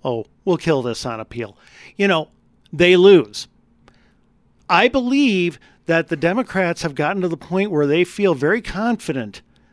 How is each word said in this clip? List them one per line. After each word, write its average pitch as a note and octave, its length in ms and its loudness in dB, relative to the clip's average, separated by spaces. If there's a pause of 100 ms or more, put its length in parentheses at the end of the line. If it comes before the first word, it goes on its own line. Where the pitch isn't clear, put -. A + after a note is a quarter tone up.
"Oh, A#2 220 -6 (220)
we'll F3+ 100 0
kill D#3 240 0
this A#2 240 -6
on A2+ 160 -8
appeal," A2 340 -12 (420)
you G3+ 120 0
know, D#3+ 200 -2 (440)
they F3 240 4
lose. F3 500 6 (1200)
I G3 180 4
believe B3 680 0 (260)
that E3 240 0
the E3 80 -4
Democrats F3+ 640 -2
have D3+ 120 -6
gotten D3+ 280 -2
to F3+ 60 -2
the D#3+ 80 -6
point F#3+ 340 -4
where D3 160 0
they D#3+ 180 2
feel F#3 300 0
very D#3 280 -2
confident. E3+ 800 -6 (300)